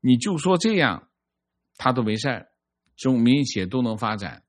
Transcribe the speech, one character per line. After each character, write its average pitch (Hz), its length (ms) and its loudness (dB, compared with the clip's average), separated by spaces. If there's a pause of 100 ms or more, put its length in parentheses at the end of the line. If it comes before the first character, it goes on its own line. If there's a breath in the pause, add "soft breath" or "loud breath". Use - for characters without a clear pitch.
你 127 160 4
就 175 200 -2
说 180 200 2
这 220 180 0
样， 131 340 -2 (680)
他 127 140 0
都 123 120 0
没 107 140 0
事 139 120 -4
儿， 110 180 -8 (480)
中 131 240 0
民 123 180 6
营 143 60 2
企 110 160 -4
业 92 60 -2
都 127 160 -4
能 113 160 -2
发 107 180 -4
展。 90 340 -12